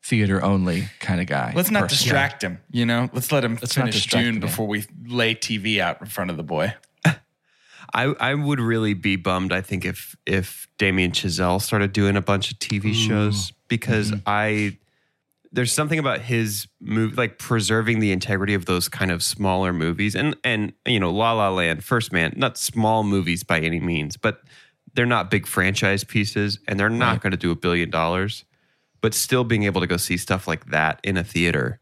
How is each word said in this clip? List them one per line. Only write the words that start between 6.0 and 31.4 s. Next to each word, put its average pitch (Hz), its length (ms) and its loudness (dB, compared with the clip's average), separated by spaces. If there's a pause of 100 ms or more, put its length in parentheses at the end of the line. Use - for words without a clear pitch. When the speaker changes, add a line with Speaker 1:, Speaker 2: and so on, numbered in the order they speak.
Speaker 2:
in 98 60 -14
front 92 240 -6
of 82 60 -4
the 80 80 -6
boy. 82 300 -2 (1160)
Speaker 3:
I, 117 120 0 (160)
I 127 140 0
would 143 260 0
really 113 340 2
be 95 220 0
bummed, 92 360 0
I 92 100 -2
think, 92 220 -4
if, - 300 -8 (100)
if - 440 -2 (100)
Damien 92 320 2
Chazelle 90 500 0
started 101 320 0
doing 98 240 4
a 95 60 0
bunch 98 300 0
of - 80 -12
T - 180 -2
V 104 120 -2
Speaker 1:
Ooh. 104 40 0
Speaker 3:
shows, 104 580 0 (140)
because 107 460 0
Speaker 1:
Mm-hmm. 104 140 -4
Speaker 3:
I, 104 500 0 (760)
there's 123 220 0
something 156 260 0
about 135 220 0
his 113 480 -2 (120)
mov-, 107 360 0
like, 120 220 0
preserving 110 600 2
the 104 140 4
integrity 98 420 0
of 90 120 0
those 90 220 0
kind 95 220 -2
of 85 140 -2
smaller 92 480 0
movies. 85 420 0
And, 135 300 0
and, 107 280 0 (140)
you 120 140 2
know, 90 100 2
La 110 220 2
La 107 180 2
Land, 85 320 0
First 113 300 -2
Man, 82 240 0
not 127 220 -2
small 110 440 0
movies 92 400 0
by 82 160 0
any 82 220 -2
means, 80 360 -4
but - 260 -4 (520)
they're 120 120 2
not 107 260 0
big 104 160 0
franchise 98 560 0
pieces, 104 640 -2
and 101 100 -2
they're 101 120 2
not 117 240 2
Speaker 1:
Right. 113 80 -4
Speaker 3:
gonna 95 140 0
do 85 140 0
a 82 60 0
billion 87 340 0
dollars. 87 540 -2 (580)
But 110 120 2
still 127 300 2
being 113 200 2
able 92 180 2
to 90 40 0
go 87 120 0
see 87 180 -2
stuff 92 320 -2
like 80 220 -4
that 76 340 0
in 98 120 0
a 87 60 0
theater 78 600 0